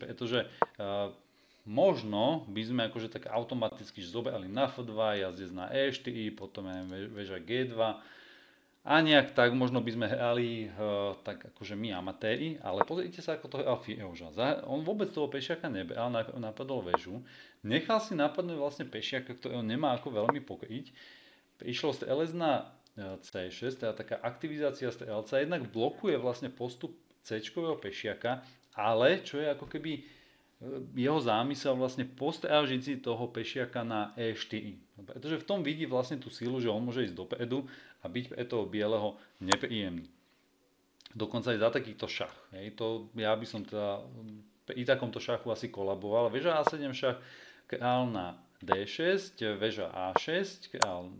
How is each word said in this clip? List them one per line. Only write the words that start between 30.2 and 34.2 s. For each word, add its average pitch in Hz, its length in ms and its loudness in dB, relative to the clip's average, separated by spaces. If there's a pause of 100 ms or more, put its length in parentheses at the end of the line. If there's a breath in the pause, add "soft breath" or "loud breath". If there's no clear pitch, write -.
jeho 143 240 6
zámysel 127 560 4
vlastne 127 320 0
postrážiť 147 720 2
si 139 140 -4 (100)
toho 117 240 0
pešiaka 117 560 -2
na 110 320 -2
E 113 160 0